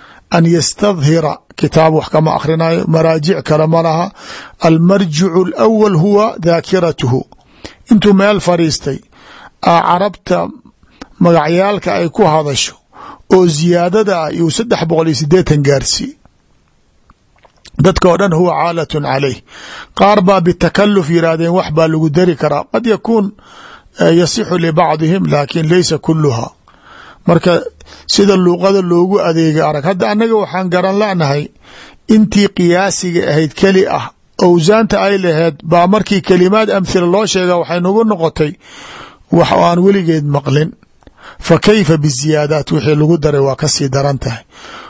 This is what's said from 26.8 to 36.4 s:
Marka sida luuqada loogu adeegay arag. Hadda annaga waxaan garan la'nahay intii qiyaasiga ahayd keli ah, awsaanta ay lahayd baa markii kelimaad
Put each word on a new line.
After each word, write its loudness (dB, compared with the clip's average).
Marka 2
sida 2
luuqada 0
loogu 0
adeegay 0
arag. -2
Hadda -2
annaga 0
waxaan -4
garan 0
la'nahay -2
intii 4
qiyaasiga 0
ahayd 0
keli 2
ah, -6
awsaanta 2
ay -2
lahayd -2
baa 2
markii 0
kelimaad 2